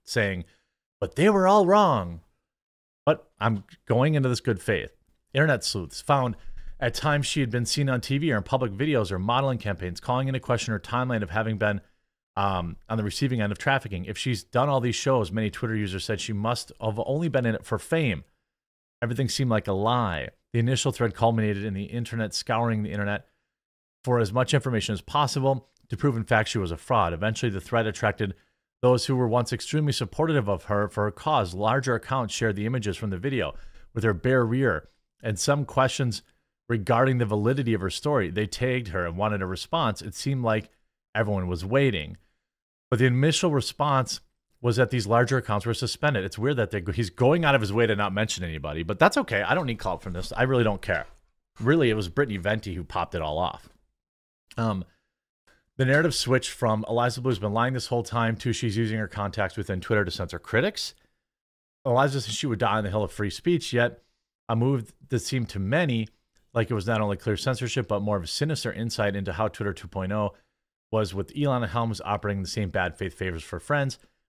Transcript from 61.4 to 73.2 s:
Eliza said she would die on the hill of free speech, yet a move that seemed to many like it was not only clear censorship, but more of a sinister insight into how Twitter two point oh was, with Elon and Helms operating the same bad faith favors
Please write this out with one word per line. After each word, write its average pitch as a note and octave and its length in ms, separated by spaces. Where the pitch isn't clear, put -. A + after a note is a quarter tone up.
Eliza C3+ 340
said G#2+ 140
she D3 140
would A2 100
die A2 200
on G#2+ 40
the G2+ 80
hill G#2+ 140
of F#2 80
free G2+ 180
speech, - 420
yet A#2+ 300
a A2+ 80
move B2 360
that A#2+ 100
seemed B2 300
to G2+ 100
many A#2 480
like A#2 160
it B2 60
was G2+ 140
not A2 120
only G2+ 160
clear G#2+ 200
censorship, B2 500
but G#2 160
more G#2 140
of F2+ 80
a - 20
sinister D3 460
insight G#2+ 420
into G2 200
how A2 120
Twitter G2+ 260
two - 140
point F#2 240
oh G#2 240
was, G#2+ 240
with F#2+ 160
Elon C3+ 220
and A2+ 80
Helms A#2 340
operating G2+ 380
the F2 60
same G2+ 220
bad F2+ 280
faith F#2 160
favors F2 300